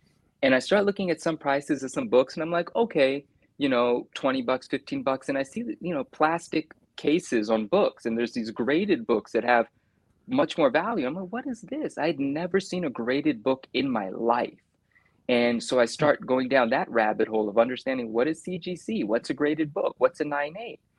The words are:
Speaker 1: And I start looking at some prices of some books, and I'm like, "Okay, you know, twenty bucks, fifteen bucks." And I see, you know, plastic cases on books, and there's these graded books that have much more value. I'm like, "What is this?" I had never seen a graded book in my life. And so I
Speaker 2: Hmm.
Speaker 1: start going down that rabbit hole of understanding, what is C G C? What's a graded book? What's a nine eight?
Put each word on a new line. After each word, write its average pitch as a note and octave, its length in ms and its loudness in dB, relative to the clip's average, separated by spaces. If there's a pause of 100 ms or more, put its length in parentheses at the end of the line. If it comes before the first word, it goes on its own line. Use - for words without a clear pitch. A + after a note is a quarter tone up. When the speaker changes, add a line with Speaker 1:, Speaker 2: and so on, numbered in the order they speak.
(420)
Speaker 1:
And C3 120 4
I B2+ 60 4
start G3+ 260 2
looking G3 240 -2
at D#3 100 -2
some D#3+ 180 -2
prices C#3+ 460 -2
of C3 80 -6
some C3 160 -6
books, B2+ 260 4
and D#3 80 -4
I'm D#3+ 100 -4
like, E3+ 240 -2
"Okay, C#3+ 500 2 (320)
you C#3 100 0
know, A#2+ 460 2
twenty C3 280 0
bucks, B2+ 260 -2
fifteen C#3 360 -6
bucks." C3 240 -2
And C#3 100 -2
I C#3 60 0
see, A#3 200 -8 (160)
you F3 140 -4
know, C3+ 100 -4
plastic D#3+ 680 -2 (220)
cases B2+ 540 0
on A2 180 0
books, - 380 0
and A2+ 120 -2
there's A#2 160 -2
these A2 180 -4
graded C#3+ 540 0
books A2 260 0
that A2 120 0
have A#2+ 240 4 (600)
much C#3 300 0
more C3 120 4
value. E3+ 360 0
I'm C#3 80 -4
like, F#3 180 -10
"What B3 140 -8
is B3+ 160 -8
this?" C4+ 360 -8
I D3+ 100 0
had - 120 -2
never E3 400 -2
seen F3+ 240 -6
a D3 60 -2
graded B2 520 -2
book C3 320 -2
in C3+ 160 0
my G#2 200 -2
life. A#2 500 -2 (680)
And A#2+ 340 2
so B2+ 180 2
I A#2+ 60 4 (140)
Speaker 2:
Hmm. D3+ 80 4
Speaker 1:
start - 180 0
going B2+ 240 0
down B2+ 200 4
that D3 200 0
rabbit G#2+ 380 2
hole A2 200 0
of G2+ 100 -2
understanding, B2 540 0
what A#2+ 160 2
is D#3+ 140 -4
C F3+ 160 -6
G F3 180 -8
C? G#3 280 -4
What's A2 260 -2
a C#3+ 40 -2
graded D3 400 0
book? - 240 -2
What's B2+ 220 2
a D#3 60 -2
nine D3 320 -6
eight? A3+ 220 -14 (180)